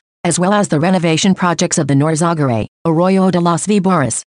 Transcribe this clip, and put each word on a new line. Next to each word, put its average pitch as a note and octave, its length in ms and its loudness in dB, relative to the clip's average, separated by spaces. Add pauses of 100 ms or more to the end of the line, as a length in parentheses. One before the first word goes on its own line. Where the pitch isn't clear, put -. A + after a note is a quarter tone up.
(240)
as E3+ 160 -2
well F3+ 120 0
as G#3 160 0
the D#3 120 -2
renovation F3 560 0
projects F3 420 -2
of D3 100 0
the C#3+ 60 0
Norzagare, D3 720 0 (180)
Arroyo F#3 460 2
de F3 100 0
las E3+ 280 -2
Vibores, F3+ 640 0